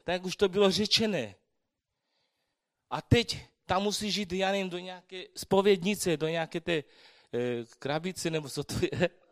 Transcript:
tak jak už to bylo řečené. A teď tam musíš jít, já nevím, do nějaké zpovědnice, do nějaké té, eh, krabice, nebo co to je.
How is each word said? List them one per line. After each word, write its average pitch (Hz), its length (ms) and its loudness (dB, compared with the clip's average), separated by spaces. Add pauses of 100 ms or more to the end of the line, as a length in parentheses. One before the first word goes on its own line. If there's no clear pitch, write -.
tak 165 80 -4
jak 180 120 -4
už 185 120 -6
to 202 120 4
bylo 190 220 4
řečené. 185 640 0 (1600)
A 147 120 -6
teď - 360 2 (280)
tam 190 160 2
musíš 202 340 -2
jít, 202 160 -4
já 190 200 0
nevím, 196 180 -2
do 175 80 -8
nějaké 185 460 -14 (120)
zpovědnice, 190 800 4
do 156 120 0
nějaké 165 320 -4
té, 160 240 -2 (500)
eh, 120 300 -2 (140)
krabice, 165 520 -4
nebo 156 180 -4
co 143 160 -6
to - 180 -8
je. 170 280 0 (200)